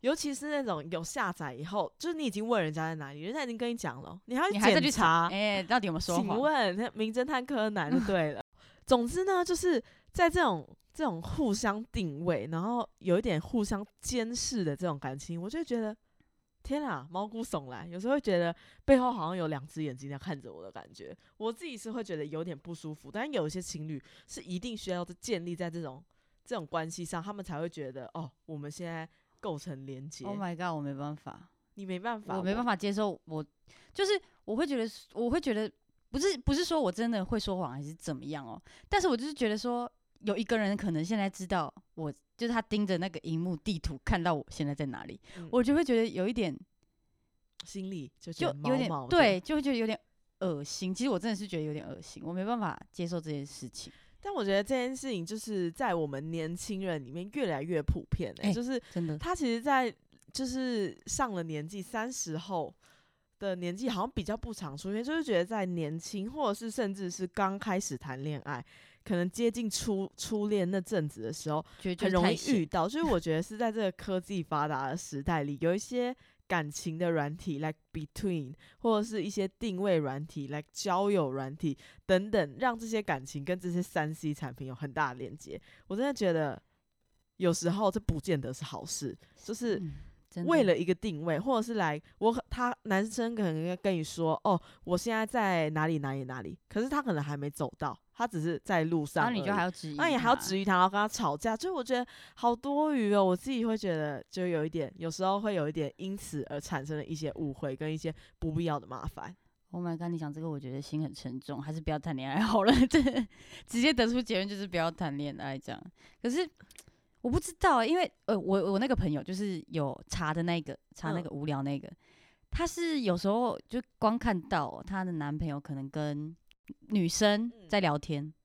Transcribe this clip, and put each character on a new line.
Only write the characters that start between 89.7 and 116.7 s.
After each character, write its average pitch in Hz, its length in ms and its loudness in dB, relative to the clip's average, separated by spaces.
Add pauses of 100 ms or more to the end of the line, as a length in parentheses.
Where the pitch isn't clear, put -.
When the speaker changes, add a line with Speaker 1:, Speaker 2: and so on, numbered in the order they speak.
Speaker 2:
嗯， 160 140 -6 (360)
真 175 140 -6
的。 175 80 0
Speaker 1:
为 311 120 8
了 185 140 8
一 180 60 0
个 175 100 4
定 165 300 -2
位， 165 160 2
或 254 160 2
者 226 60 4
是 233 140 -2
来， 156 260 0 (160)
我， 226 200 4 (120)
他， 247 340 0
男 196 260 2
生 233 240 -2
可 220 100 0
能 165 340 0
跟 190 180 2
你 160 80 0
说 160 400 0
，“哦， 190 180 4 (220)
我 175 140 2
现 226 180 0
在 220 100 2
在 190 440 2
哪 156 180 2
里， 160 120 2
哪 139 140 -4
里， 135 120 -4
哪 127 160 -8
里。” 101 160 -8 (100)
可 208 140 -2
是 262 80 0
他 285 120 0
可 254 120 0
能 147 100 2
还 147 140 -2
没 143 120 -4
走 143 280 -4
到， 139 200 -6 (160)
他 233 140 -2
只 170 140 -2
是 160 220 0
在 175 200 2
路 160 220 2
上 147 200 2
而 185 60 2
已。 - 20 0
Speaker 2:
然 - 20 0
后 127 60 0
你 160 60 -2
就 196 60 2
还 202 100 2
要 180 80 0
质 160 200 -8
疑 - 40 -6
他。 - 80 2
Speaker 1:
那 330 60 6
你 269 80 4
还 240 120 4
要 247 60 10
质 190 240 0
疑 196 40 0
他， 190 100 4
然 180 100 8
后 190 60 8
跟 196 80 0
他 208 100 4
吵 175 280 0
架， 226 220 0
就 370 160 -2
我 285 100 -2
觉 247 140 0
得 247 80 0 (300)
好 240 200 4
多 285 380 2
余 214 200 4
哦。 202 120 8
我 180 100 6
自 214 140 -6
己 240 160 0
会 226 120 2
觉 190 180 0
得 147 340 -2
就 185 180 -2
有 160 180 2
一 165 40 0
点， 160 280 -4
有 165 120 -6
时 180 140 -4
候 196 180 2
会 214 140 0
有 151 120 2
一 156 40 -2
点 156 260 -2
因 190 180 -6
此 147 340 -6
而 147 120 -6
产 139 240 -4
生 156 120 -6
了 151 60 -4
一 - 120 -6
些 151 200 -4
误 147 160 -4
会 135 240 -6
跟 156 160 -4
一 160 60 -4
些 160 160 -4 (260)
不 165 120 -2
必 165 140 0
要 151 140 0
的 - 60 -16
麻 120 200 -10
烦。 - 300 -8 (360)
Speaker 2:
Oh 175 120 -6
my 170 140 -2
god， 170 120 -4
你 170 80 -2
讲 156 140 -6
这 147 80 -10
个 160 100 -4
我 147 100 -4
觉 135 120 -8
得 135 100 -6
心 151 200 -2
很 151 120 -2
沉 131 260 -8
重， 139 220 -8
还 151 120 -6
是 160 80 -6
不 156 80 -4
要 151 80 2
谈 147 180 -4
恋 131 140 -4
爱 147 120 2
好 220 220 4
了。 226 160 10
<laughs> 254 80 10
对， 254 400 4 (380)
直 233 160 0
接 294 100 8
得 240 160 6
出 240 140 2
结 220 140 -2
论 190 120 2
就 202 80 -6
是 196 120 -6
不 175 100 -2
要 165 140 2
谈 156 260 -4
恋 143 220 -4
爱 139 180 -6
这 - 140 -10
样。 - 100 -8 (400)
可 226 80 0
是 320 180 0 (720)